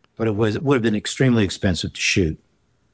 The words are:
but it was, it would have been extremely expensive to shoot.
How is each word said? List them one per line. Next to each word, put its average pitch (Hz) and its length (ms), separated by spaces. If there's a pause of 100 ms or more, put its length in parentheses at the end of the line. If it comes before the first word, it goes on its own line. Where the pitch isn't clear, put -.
(160)
but 117 100
it 107 80
was, 107 220
it - 80
would 139 100
have 120 80
been 107 140
extremely 117 480
expensive 90 480
to - 80
shoot. 82 380 (560)